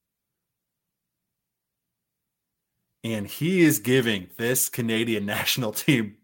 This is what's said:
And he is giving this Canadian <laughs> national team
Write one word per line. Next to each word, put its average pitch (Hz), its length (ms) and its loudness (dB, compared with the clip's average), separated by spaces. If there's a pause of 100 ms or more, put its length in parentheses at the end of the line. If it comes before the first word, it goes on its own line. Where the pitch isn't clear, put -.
(3000)
And 107 220 -6
he 175 360 0
is 151 160 4
giving 110 580 0
this 123 320 0
Canadian 113 560 -2
<laughs> - 0 -
national 107 460 -2
team 113 520 0